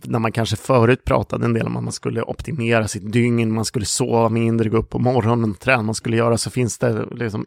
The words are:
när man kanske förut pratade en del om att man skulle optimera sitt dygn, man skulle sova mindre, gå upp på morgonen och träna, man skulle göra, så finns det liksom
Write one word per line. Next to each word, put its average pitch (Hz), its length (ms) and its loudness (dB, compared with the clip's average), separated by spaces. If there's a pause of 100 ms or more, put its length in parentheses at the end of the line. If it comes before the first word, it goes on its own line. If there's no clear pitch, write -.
när 123 160 -2
man 113 120 -2
kanske 110 240 -2
förut 123 500 4
pratade 117 400 0
en 117 80 0
del 113 140 -2
om 117 100 -4
att 120 60 -6
man 113 100 -8
skulle 117 280 -6
optimera 113 680 -2
sitt 101 240 -8
dygn, 117 420 2
man 110 120 -2
skulle 104 200 -4
sova 117 440 2
mindre, 113 400 2
gå 110 80 2
upp - 120 0
på 120 100 -4
morgonen 117 520 2
och 92 80 -10
träna, 127 240 2
man 107 120 -2
skulle 113 220 -2
göra, 117 200 2
så - 120 -4
finns 120 280 -2
det 117 340 -2
liksom 117 360 -6